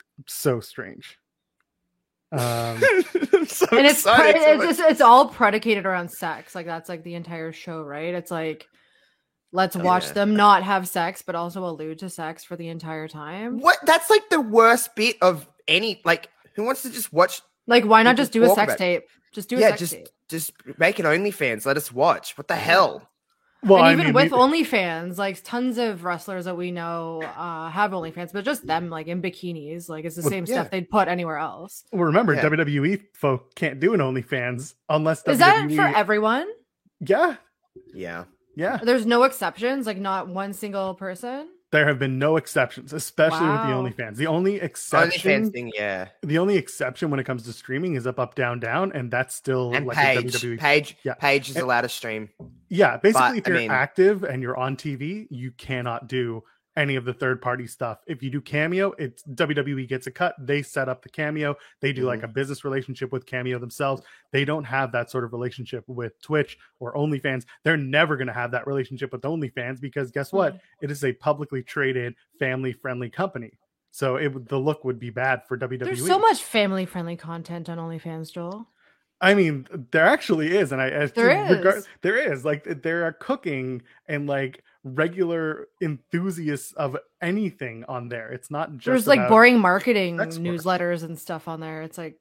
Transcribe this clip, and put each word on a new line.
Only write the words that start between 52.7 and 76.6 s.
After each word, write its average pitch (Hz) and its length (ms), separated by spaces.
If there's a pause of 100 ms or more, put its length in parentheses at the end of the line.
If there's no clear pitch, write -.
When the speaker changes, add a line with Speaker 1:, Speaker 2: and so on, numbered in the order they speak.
Speaker 1:
basically, 226 240
Speaker 2:
But, 247 160
Speaker 1:
if 196 80
Speaker 2:
I - 40
Speaker 1:
you're 170 80
Speaker 2:
mean 117 120
Speaker 1:
active 185 520
and 131 200
you're 127 140
on 131 200
T 143 200
V, 175 340
you 127 220
cannot 123 560
do 120 360 (300)
any 143 220
of 123 80
the 123 80
third-party 127 540
stuff. 117 400
If 135 160
you 135 80
do 139 100
Cameo, 175 580
it's 131 260
W 147 300
W 143 220
E 131 80
gets 127 220
a 135 40
cut. 175 280
They 143 240
set 135 260
up 127 140
the - 80
Cameo. 151 440 (280)
They 143 100
do, 127 120
like, 123 160
Speaker 2:
Mm-hmm. 117 100
Speaker 1:
a - 20
business 135 320
relationship 135 480
with 131 140
Cameo 127 320
themselves. 131 420 (300)
They 139 160
don't 151 180
have 131 280
that 120 180
sort 127 140
of 117 100
relationship 123 520
with 120 360
Twitch 151 340 (240)
or 123 140
OnlyFans. 143 500 (180)
They're 160 140
never 147 400
gonna 127 160
have 120 200
that 123 140
relationship 135 460
with 127 80
OnlyFans 131 600
because 135 280
guess 139 220
what? 185 220
Speaker 3:
Mm-hmm. - 320
Speaker 1:
It 139 40
is 143 140
a 131 80
publicly 143 500
traded, 127 520 (240)
family-friendly 127 720
company. 131 420 (380)
So 135 260
it 147 120
would, 131 200
the 139 80
look 147 260
would 127 160
be 120 120
bad 123 360
for 123 120
W 127 200
W 123 140
E. - 20
Speaker 3:
There's 127 140
so 370 100
much 427 240
family-friendly 185 720